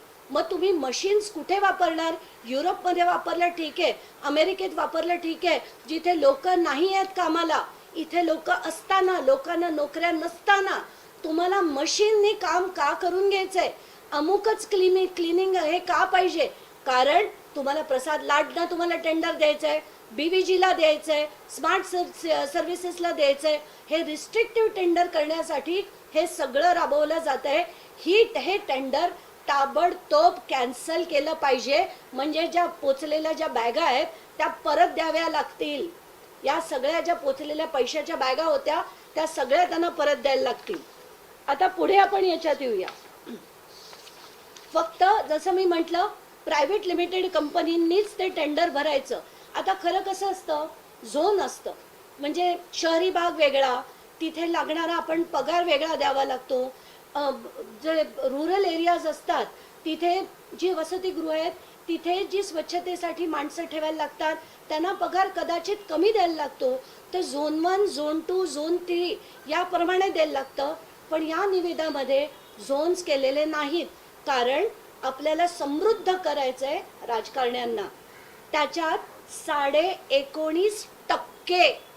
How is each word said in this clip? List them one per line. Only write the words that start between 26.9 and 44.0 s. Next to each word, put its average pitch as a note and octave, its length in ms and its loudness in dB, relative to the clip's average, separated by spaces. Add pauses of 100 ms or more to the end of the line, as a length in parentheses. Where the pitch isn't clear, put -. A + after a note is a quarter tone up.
जातंय. D4+ 460 0 (340)
ही, G4+ 240 4
हे G4 360 0
टेंडर C4+ 500 0 (400)
ताबडतोब D#4 880 4 (140)
कॅन्सल C#4 540 -2
केलं D#4+ 300 0
पाहिजे, C#4 540 2 (260)
म्हणजे D4+ 340 -2
ज्या E4+ 200 0
पोचलेल्या D4+ 680 -2
ज्या D#4 140 -2
बॅगा A#3+ 380 0
आहेत, C#4+ 220 2 (320)
त्या D#4 80 0
परत D#4+ 420 2
द्याव्या D#4+ 400 -2
लागतील. D4 600 -4 (560)
या D4+ 160 2
सगळ्या D#4 400 -2
ज्या E4+ 140 0
पोचलेल्या D4+ 520 -2
पैशाच्या D4 500 -2
बॅगा C4 280 0
होत्या, D#4 380 0 (320)
त्या D#4 120 0
सगळ्या D4+ 380 2
त्यांना F4 240 0
परत D4 280 0
द्यायला C#4 260 2
लागतील. A#3+ 360 -4 (680)
आता C#4+ 200 2
पुढे F#4 300 2
आपण G4 280 6
याच्यात D#4+ 360 0
येऊया. A3 280 -2 (1900)